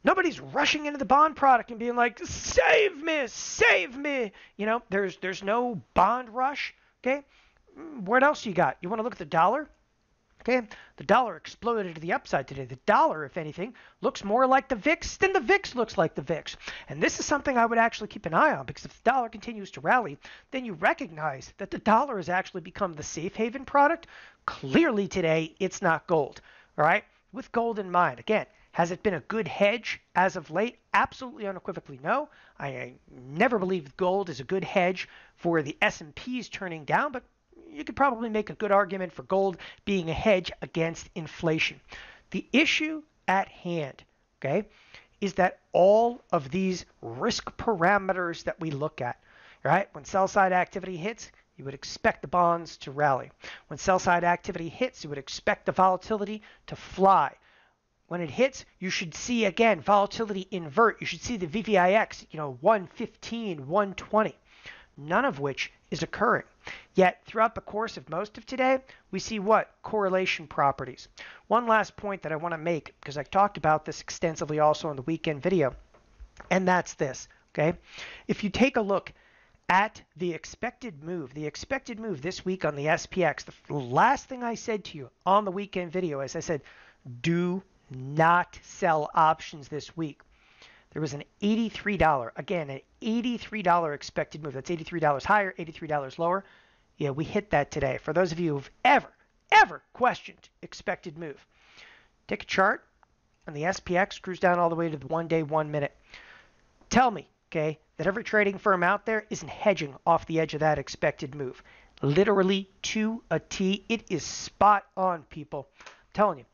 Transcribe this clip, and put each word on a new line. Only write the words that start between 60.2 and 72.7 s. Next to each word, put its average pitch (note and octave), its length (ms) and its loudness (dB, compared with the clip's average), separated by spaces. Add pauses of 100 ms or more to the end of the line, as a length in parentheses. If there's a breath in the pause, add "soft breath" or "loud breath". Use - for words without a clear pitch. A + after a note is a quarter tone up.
invert. F3+ 480 2
You D3+ 80 -6
should E3+ 140 -8
see - 160 -6
the F3+ 100 -4
V F3 140 -4
V G#3 160 2
I F3+ 160 6
X, - 380 0
you D#3+ 60 -12
know, C#3+ 220 -6
one F#3+ 280 2
fifteen, E3 840 -8
one G3 240 0
twenty, G#3 420 0 (640 loud breath)
none E3 260 0
of G3 160 -2
which C#3 320 -4 (180)
is D#3+ 140 -4
occurring. G3 400 0 (520 loud breath)
Yet, F3+ 300 6
throughout A3 300 0
the F#3+ 60 -10
course G#3+ 360 -8
of D3+ 120 -18
most F#3 280 -8
of A#3 80 -20
today, C4 340 2 (320 loud breath)
we F#3+ 80 -4
see G#3+ 200 -6
what? G3 320 2 (100)
Correlation F#3 640 -2
properties. C#3 640 -2 (400 loud breath)
One A#3 200 2
last A3 280 2
point G3 260 -8
that D3+ 100 -6
I D#3+ 40 -4
wanna E3 220 -6
make, D#3+ 420 -4